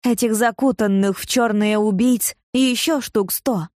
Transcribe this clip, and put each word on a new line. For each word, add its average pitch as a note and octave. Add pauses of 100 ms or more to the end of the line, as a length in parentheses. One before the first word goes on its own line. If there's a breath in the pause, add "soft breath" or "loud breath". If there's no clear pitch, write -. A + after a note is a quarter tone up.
этих A#3
закутанных G#3
в -
черные G#3+
убийц G#3+ (180)
еще C4
штук G3+
сто. F#3